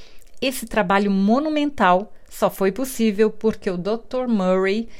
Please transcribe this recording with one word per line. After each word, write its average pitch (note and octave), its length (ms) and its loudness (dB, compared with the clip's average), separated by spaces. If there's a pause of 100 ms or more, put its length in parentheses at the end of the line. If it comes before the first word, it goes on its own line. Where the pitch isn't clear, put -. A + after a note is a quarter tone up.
(400)
Esse C4 260 -4
trabalho G3+ 440 2
monumental A3+ 1040 2 (160)
só - 220 -2
foi F#3+ 220 0
possível A3 580 0
porque G#3+ 400 -2
o F3+ 80 -4
doutor A#3 480 -4
Murray F#3+ 600 2 (100)